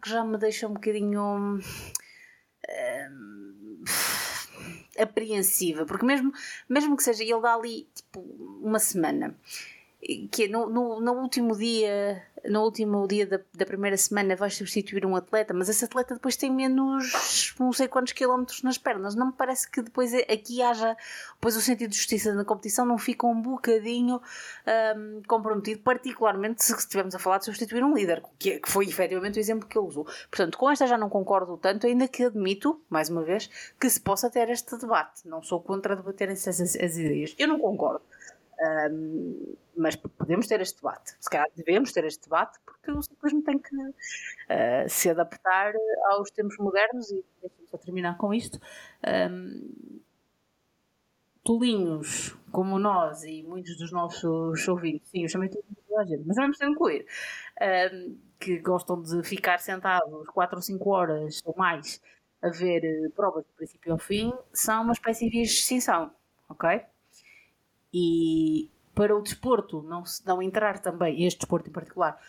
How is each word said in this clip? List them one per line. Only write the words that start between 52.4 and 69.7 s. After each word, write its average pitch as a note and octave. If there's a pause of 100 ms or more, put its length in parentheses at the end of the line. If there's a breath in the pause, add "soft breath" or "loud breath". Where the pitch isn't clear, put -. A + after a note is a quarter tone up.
como F#3+
nós F3+
e D#3
muitos F3
dos E3
nossos E3
ouvintes, E3+
sim, F3+
eu E3
chamei F#3+
tolinhos -
toda G#3+
a -
gente, D#3+
mas F#3
vamos C#4
ter C#4+
que D4
incluir, D4 (540 loud breath)
ahm, F#3 (220)
que F3+
gostam F3
de E3
ficar F#3+
sentados F3
quatro F3+
ou F3+
cinco G3
horas D#3
ou D#3+
mais E3+ (400 soft breath)
a F3
ver, E3+
eh, D#3
provas F3
do -
princípio -
ao D#3+
fim, G#3+ (200)
são A3
uma A#3
espécie A3+
em A3+
vias A#3
de -
extinção, F#3+ (380)
ok? E3+ (1120 soft breath)
E D#3+ (240)
para G#3
o G#3
desporto G#3